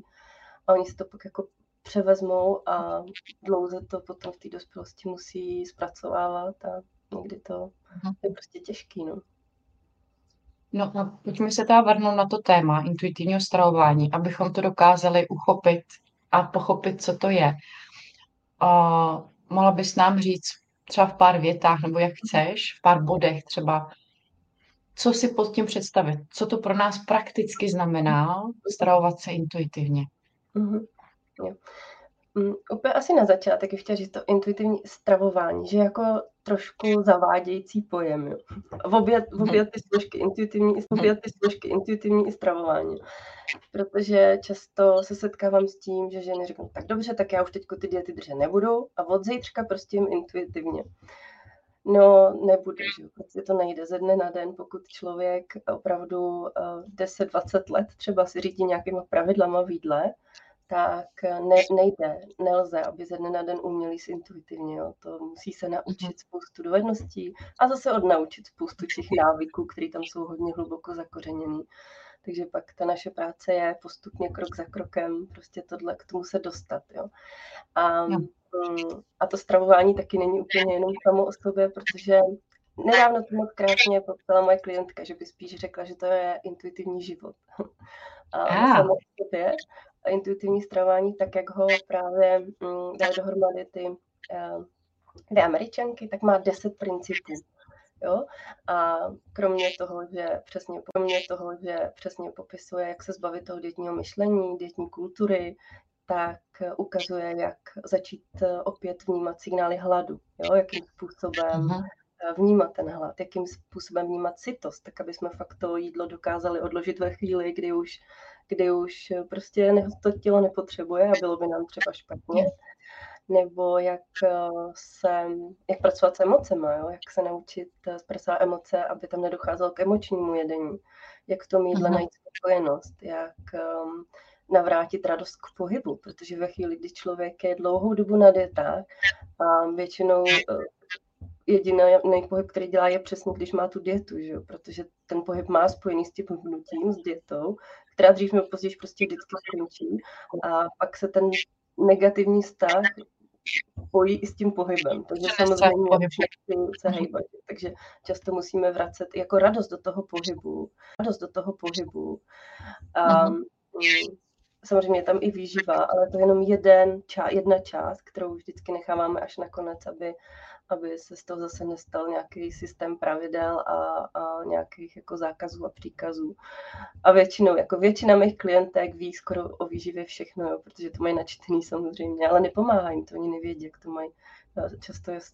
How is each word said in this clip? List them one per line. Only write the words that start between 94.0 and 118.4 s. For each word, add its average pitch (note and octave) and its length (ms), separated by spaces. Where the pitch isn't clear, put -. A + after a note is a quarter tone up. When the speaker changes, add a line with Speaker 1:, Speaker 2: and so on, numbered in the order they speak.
Speaker 1:
eh, F3 180
dvě G3+ 120
Američanky, A3+ 640
tak G3+ 140
má G3+ 160
deset F#3+ 400
principů, F3+ 560
jo. G3 220
A E3 300
kromě F#3 440
toho, F3 340
že E3+ 340
přesně, F3 360
kromě F#3 460
toho, F3+ 340
že E3+ 340
přesně F3 360
popisuje, F3+ 560
jak F3 160
se F#3+ 100
zbavit F3 320
toho F3+ 140
dietního E3+ 360
myšlení, F#3+ 640
dietní F3 320
kultury, F#3 640
tak F3 340
ukazuje, F3 640
jak E3+ 180
začít, - 380
eh, F3+ 200
opět F3+ 460
vnímat E3+ 340
signály F3+ 360
hladu, F3+ 420
jo, E3+ 140
jakým F#3+ 300
způsobem, E3 800
Speaker 2:
Mhm. F3+ 200
Speaker 1:
eh, E3 40
vnímat G3 400
ten D#3+ 160
hlad, D#3 300
jakým F3+ 280
způsobem F3 600
vnímat F3 320
sytost, A#3+ 440
tak - 180
aby E3+ 120
jsme F3 160
fakt - 300
to E3+ 180
jídlo E3+ 300
dokázali E3+ 540
odložit F3 380
ve F3+ 140
chvíli, F3+ 400
kdy F3 200
už, E3+ 260